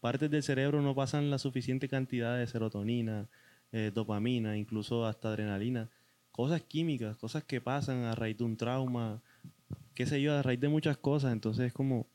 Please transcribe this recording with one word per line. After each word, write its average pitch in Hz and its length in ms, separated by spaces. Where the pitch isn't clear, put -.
partes 123 300
del 151 120
cerebro 143 380
no 139 140
pasan 143 340
la 139 80
suficiente 127 520
cantidad 123 480
de 120 100
serotonina, 110 800
eh, 107 200
dopamina, 110 640
incluso 107 480
hasta 110 220
adrenalina. 107 600
Cosas 156 300
químicas, 135 560
cosas 135 260
que 127 160
pasan 131 440
a 113 120
raíz 110 220
de 120 80
un 113 100
trauma, 120 680
qué 123 120
sé 147 160
yo, 147 120
a 143 80
raíz 127 200
de 143 80
muchas 151 280
cosas. 139 360
Entonces 113 340
es 120 60
como 135 420